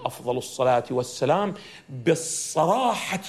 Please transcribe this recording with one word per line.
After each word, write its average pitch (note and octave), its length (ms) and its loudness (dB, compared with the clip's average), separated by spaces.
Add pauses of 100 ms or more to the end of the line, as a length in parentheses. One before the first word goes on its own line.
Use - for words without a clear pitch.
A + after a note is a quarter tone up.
أفضل B2+ 320 -2
الصلاة B2 540 2
والسلام C#3 640 0 (340)
بالصراحة E3+ 1400 0